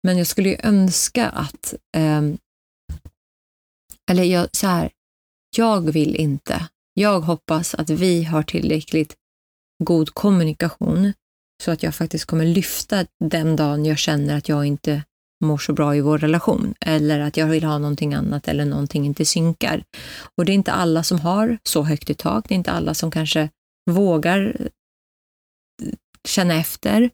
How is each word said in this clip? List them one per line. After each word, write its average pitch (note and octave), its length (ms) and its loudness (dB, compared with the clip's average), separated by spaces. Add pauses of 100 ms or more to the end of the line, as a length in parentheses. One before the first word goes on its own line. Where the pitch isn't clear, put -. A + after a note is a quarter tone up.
Men F3+ 100 2
jag F3 100 0
skulle G3 220 0
ju - 140 -2
önska G3+ 640 2
att, - 440 -8 (240)
ehm, D3+ 400 2 (1700)
eller F3+ 120 4
jag, F3 280 2
så - 160 -2
här, E3+ 220 0 (680)
jag G#3 340 2
vill D3+ 240 2
inte. D3+ 520 -2 (260)
Jag G3+ 280 2
hoppas D#3+ 540 -2
att D#3 140 -4
vi E3+ 340 2
har D#3+ 200 0
tillräckligt D#3 720 -2 (680)
god D#3+ 300 2
kommunikation F3 1000 0 (500)
så E3+ 80 -2
att D#3+ 120 -2
jag D#3+ 120 -2
faktiskt E3 300 -4
kommer D#3+ 200 0
lyfta F3 600 0 (180)
den D#3+ 320 0
dagen D3+ 300 0
jag D3+ 120 2
känner D3 400 0
att D3 120 -4
jag D3 160 2
inte D3 380 -2 (420)
mår D3+ 120 2
så D3 160 -4
bra D3 220 2
i D3 60 2
vår D3+ 160 2
relation, D#3 640 0
eller D3+ 380 0
att D3 180 -2
jag D#3 100 2
vill D#3+ 160 2
ha D3+ 140 0
någonting D3 360 -2
annat C#3+ 340 -2
eller D3 180 0
någonting C#3+ 400 -2
inte C#3+ 200 -2
synkar. E3 580 0 (540)
Och F3 80 2
det F#3+ 60 2
är - 20 4
inte G3 180 2
alla E3 320 0
som F3 160 0
har G#3+ 440 0
så D3 200 0
högt D3+ 260 -2
i C#3+ 40 -2
tak. - 340 -4
Det - 60 -2
är F#3 40 2
inte F3+ 140 -2
alla D#3+ 220 -2
som E3 180 -4
kanske D#3 380 -2 (420)
vågar F#3 680 2 (1700)
känna F3 280 0
efter. G#3 580 0